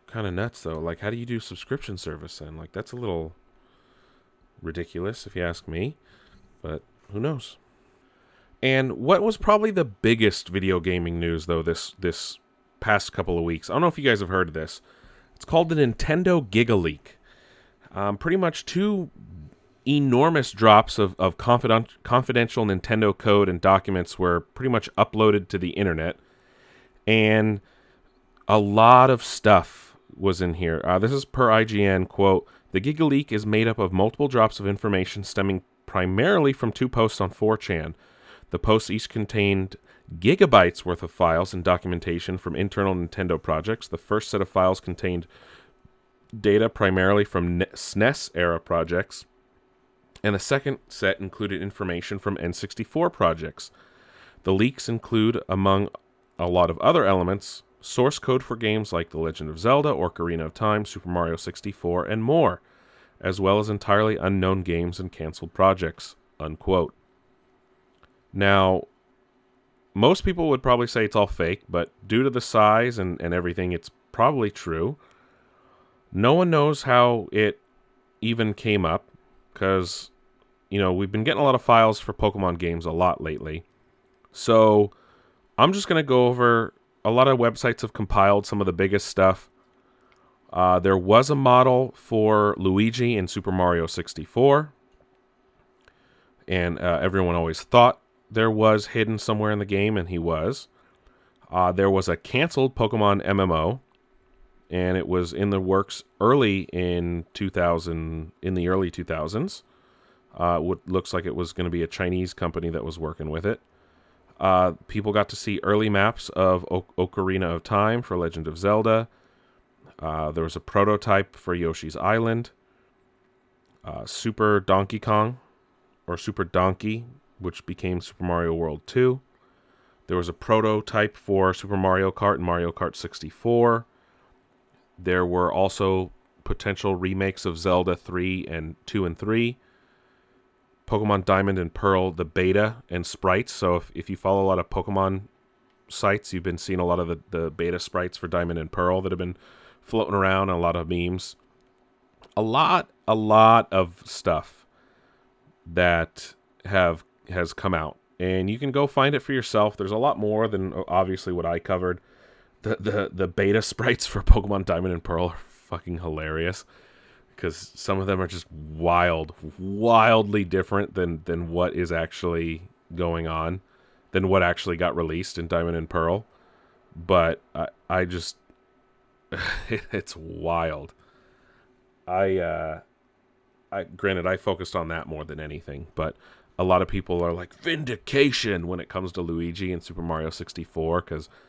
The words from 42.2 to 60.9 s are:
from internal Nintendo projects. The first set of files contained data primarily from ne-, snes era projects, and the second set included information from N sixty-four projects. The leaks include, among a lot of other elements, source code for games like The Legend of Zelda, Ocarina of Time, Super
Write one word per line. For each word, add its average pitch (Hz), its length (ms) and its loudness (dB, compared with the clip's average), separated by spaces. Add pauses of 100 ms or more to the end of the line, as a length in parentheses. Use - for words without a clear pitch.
from 87 160 -8
internal 98 400 -2
Nintendo 87 480 -4
projects. 82 460 -4
The - 100 -8
first - 320 -4
set 101 100 -2
of 95 80 -4
files 92 300 2
contained 90 480 -6 (1120)
data 107 300 4
primarily 98 560 4
from 87 340 -2
ne-, 90 160 0
snes - 580 -2
era 87 280 0
projects, 85 640 -4 (960)
and 104 100 0
the 98 60 0
second 139 480 -4
set - 340 -2
included 95 400 -6
information 92 600 -8
from 98 200 -4
N 87 120 -4
sixty-four 156 580 -4
projects. 80 600 -4 (720)
The 95 100 2
leaks 113 340 0
include, 117 600 0
among 98 400 2 (500)
a 87 80 -2
lot 87 240 4
of 80 80 -6
other 147 260 4
elements, 95 600 0 (160)
source - 400 -2
code 127 240 -2
for 120 100 -10
games 110 380 -2
like 85 180 -4
The 78 80 -10
Legend 80 320 -6
of 80 80 -12
Zelda, 139 300 2
Ocarina 85 580 -4
of 80 80 -12
Time, 104 300 0
Super 95 240 -14